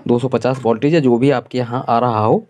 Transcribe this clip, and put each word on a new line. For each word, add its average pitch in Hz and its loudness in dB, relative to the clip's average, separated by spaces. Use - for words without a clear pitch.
दो 120 2
सौ 131 -4
पचास 127 -2
वोल्टेज 113 0
या 170 4
जो 127 2
भी 135 2
आपके 123 -6
यहाँ 123 -4
आ 120 2
रहा 117 0
हो 123 0